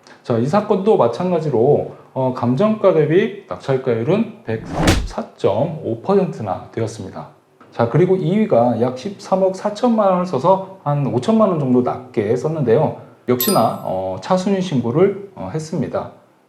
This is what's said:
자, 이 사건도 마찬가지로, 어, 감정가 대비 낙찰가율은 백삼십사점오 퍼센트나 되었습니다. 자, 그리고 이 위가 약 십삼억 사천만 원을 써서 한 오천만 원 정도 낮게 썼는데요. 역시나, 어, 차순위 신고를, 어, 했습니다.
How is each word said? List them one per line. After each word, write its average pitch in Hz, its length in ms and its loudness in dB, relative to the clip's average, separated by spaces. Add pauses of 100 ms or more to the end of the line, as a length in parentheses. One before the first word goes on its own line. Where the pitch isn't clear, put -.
(220)
자, 117 160 -2
이 120 80 0
사건도 202 520 2
마찬가지로, 143 920 2 (220)
어, 131 220 -2
감정가 185 580 2
대비 160 540 2
낙찰가율은 131 960 -2
백삼십사점오 - 1600 -2
퍼센트나 113 680 -2
되었습니다. 101 580 -8 (420)
자, 117 180 0
그리고 185 280 4
이 165 220 0
위가 120 420 2
약 127 160 0
십삼억 190 580 -2
사천만 214 560 0
원을 180 140 0
써서 180 580 0
한 143 240 0
오천만 208 420 2
원 165 100 0
정도 127 220 4
낮게 113 540 -2
썼는데요. 143 640 0 (320)
역시나, 123 540 2
어, 92 380 -4
차순위 190 400 0
신고를, 139 760 0
어, 95 180 -10
했습니다. 151 580 -6 (380)